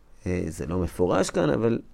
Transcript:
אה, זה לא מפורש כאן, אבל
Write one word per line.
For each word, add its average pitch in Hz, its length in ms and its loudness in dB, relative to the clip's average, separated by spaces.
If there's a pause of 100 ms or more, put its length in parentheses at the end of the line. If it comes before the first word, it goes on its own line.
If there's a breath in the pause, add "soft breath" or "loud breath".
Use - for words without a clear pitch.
(260)
אה, 90 220 -2
זה 82 180 -8
לא 87 140 -2
מפורש 92 500 2
כאן, 170 200 2
אבל 117 300 2 (140)